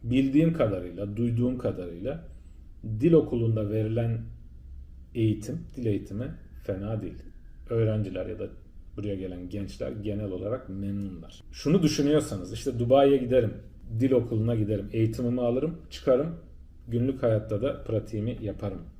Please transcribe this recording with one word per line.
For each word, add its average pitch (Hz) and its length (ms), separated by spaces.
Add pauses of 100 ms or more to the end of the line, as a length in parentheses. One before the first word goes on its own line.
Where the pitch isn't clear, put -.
Bildiğim 135 500
kadarıyla, 101 640
duyduğum 120 400
kadarıyla 95 680 (760)
dil 160 140
okulunda 113 560
verilen 113 520 (920)
eğitim, 113 440 (160)
dil 123 100
eğitimi 104 400 (380)
fena 101 380
değil. - 220 (460)
Öğrenciler 107 560
ya 98 140
da 101 80 (500)
buraya 101 180
gelen 90 340
gençler 98 420
genel 104 400
olarak 95 380
memnunlar. 98 840
Şunu 165 320
düşünüyorsanız, 139 680
işte 117 260
Dubai'ye 139 380
giderim, 120 360 (460)
dil 131 120
okuluna 117 440
giderim, 101 360
eğitimimi 120 500
alırım, 131 360 (120)
çıkarım, 147 460 (520)
günlük 120 360
hayatta 110 380
da 139 220
pratiğimi 110 580
yaparım. 98 400 (180)